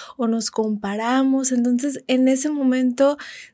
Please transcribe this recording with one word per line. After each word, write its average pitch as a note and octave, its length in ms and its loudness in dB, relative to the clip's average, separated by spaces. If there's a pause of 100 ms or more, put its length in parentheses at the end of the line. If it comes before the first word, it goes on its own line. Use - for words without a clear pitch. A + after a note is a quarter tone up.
(180)
o A#3+ 100 -2
nos A3+ 240 -2
comparamos. A3+ 1000 0
Entonces, B3 560 0
en C4 200 4
ese C4+ 220 2
momento, C4+ 680 2 (360)